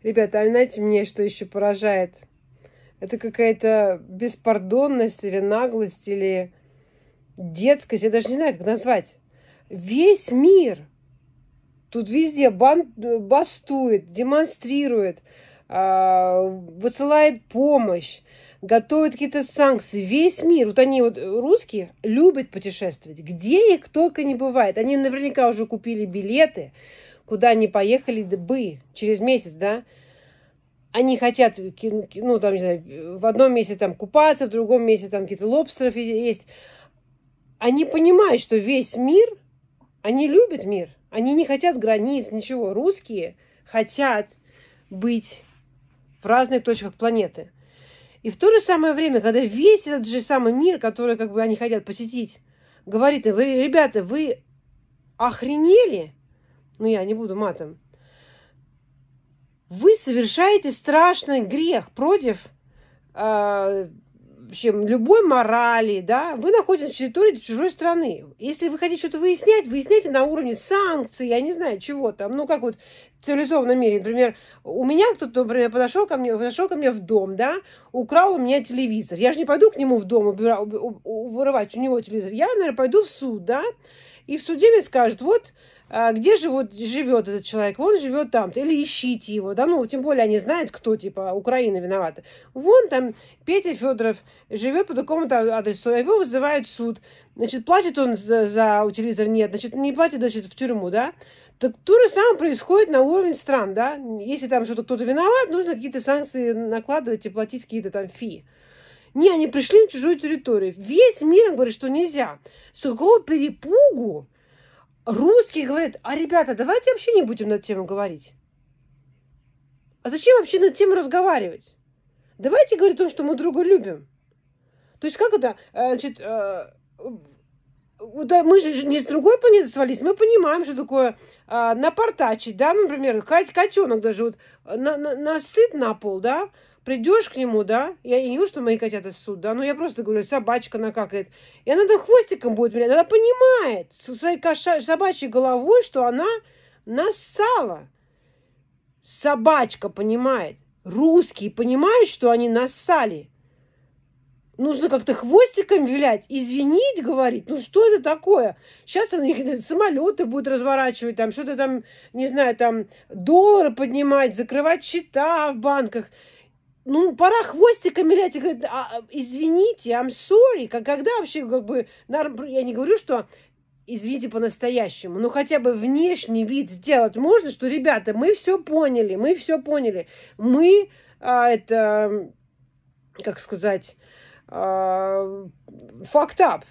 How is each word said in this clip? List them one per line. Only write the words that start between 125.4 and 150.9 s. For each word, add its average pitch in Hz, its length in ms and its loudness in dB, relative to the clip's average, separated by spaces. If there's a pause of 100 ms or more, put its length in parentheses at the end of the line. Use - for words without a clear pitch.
э, 247 140 -2
значит, 254 320 -4
э, 196 480 -8 (1300)
вот, 233 280 -12
да, 349 160 4
мы 370 160 8
же 294 260 -2
не 285 140 0
с 254 60 -6
другой 311 340 4
планеты 415 300 6
свалились, 262 320 -2
мы 359 120 0
понимаем, 381 500 4
что 277 120 -8
такое, 254 420 -2 (300)
э, 233 260 0
напортачить, 254 800 -2
да, 302 200 2
например, 277 480 -2
кот-, 349 280 0
котёнок 349 500 0
даже 220 240 -2
вот 226 120 -6 (280)
на-, 269 320 -4
на-, 294 180 -6
насыт 311 580 0
на 240 220 -4
пол, 196 240 -8
да, 285 300 -4 (360)
придёшь 269 440 0
к - 60 -20
нему, 233 300 -2
да, 262 380 -2
я 247 180 0
не 247 140 -4
говорю, 381 120 0
что 302 140 -10
мои 233 160 0
котята 202 340 -8
ссут, 190 300 -12
да, 214 120 -4
но 254 80 -6
я 277 140 -4
просто 285 280 -8
говорю, 208 200 -2
собачка 240 540 -4
накакает, 214 500 -8 (380)
и 247 60 -2
она 381 140 4
там 403 140 4
хвостиком 403 560 2
будет 226 180 0
вилять, 240 180 0
она 330 120 6
понимает 453 880 2
со - 240 -18
своей 339 220 -2
коша-, 330 420 -2
собачьей 320 500 -2
головой, 254 540 2
что 254 220 -2
она 254 220 -2 (580)
нассала. 277 1040 -4 (1120)
Собачка 262 880 0
понимает, 220 640 -4 (300)
русские 262 640 0